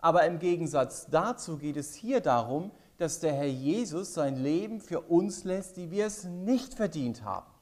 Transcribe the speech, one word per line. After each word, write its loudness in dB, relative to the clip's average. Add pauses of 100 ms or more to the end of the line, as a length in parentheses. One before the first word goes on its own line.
Aber 6
im 0
Gegensatz 0
dazu 0
geht -4
es -8
hier 0
darum, 0 (260)
dass -2
der 2
Herr 0
Jesus -2
sein 0
Leben -2
für -4
uns 2
lässt, -4
die -8
wir 0
es -6
nicht 0
verdient -2
haben. -6 (160)